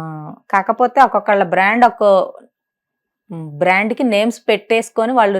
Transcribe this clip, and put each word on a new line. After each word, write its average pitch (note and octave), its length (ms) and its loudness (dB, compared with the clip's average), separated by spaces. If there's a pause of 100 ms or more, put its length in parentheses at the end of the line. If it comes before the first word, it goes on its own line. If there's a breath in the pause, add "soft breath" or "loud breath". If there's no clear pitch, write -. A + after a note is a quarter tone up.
(500)
కాకపోతే A#3+ 560 0
ఒక్కొక్కళ్ళ G3+ 380 0 (100)
బ్రాండ్ G#3 300 2
ఒక్కో G#3 500 2 (1300)
బ్రాండ్ F#3 360 0
కి D4 40 -2
నేమ్స్ A3+ 460 -2
పెట్టేసుకొని A3+ 640 -2
వాళ్ళు G#3 280 0